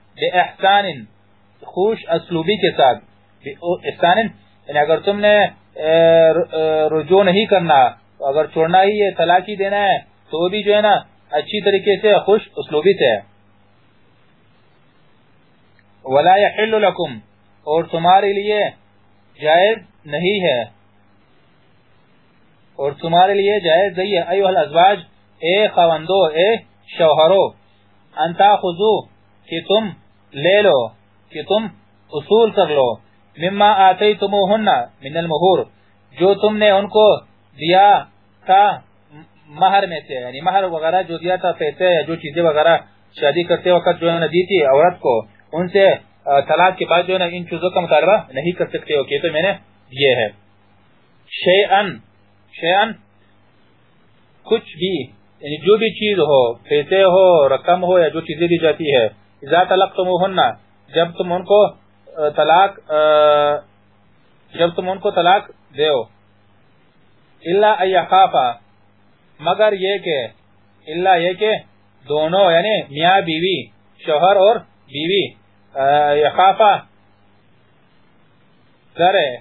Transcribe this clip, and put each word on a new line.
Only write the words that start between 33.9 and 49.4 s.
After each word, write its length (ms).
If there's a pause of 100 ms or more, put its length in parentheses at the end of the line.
من 140
المہور، 480 (560)
جو 140
تم 220
نے 140
ان 180
کو 320 (400)
دیا 440 (420)
تھا 340 (640)
مہر 400
میں 140
سے، 200
یعنی 200
مہر 240
وغیرہ 380
جو 160
دیا 180
تھا، 160
پیسے 420
یا 60
جو 140
چیزیں 280
وغیرہ 340 (440)
شادی 220
کرتے 280
وقت 300
جو 140
ہے 40
نا 80
دی 200
تھی 200
عورت 340
کو، 180 (340)
ان 160
سے، 180 (380)
آ، 160
طلاق 360
کے 80
بعد 220
جو 80
ہے 40
نا 60
ان 220
چیزوں 240
کا 100
مطالبہ 360 (160)
نہیں 200
کر 140
سکتے 300
ہو 60
کہ 160
تو 140
میں 100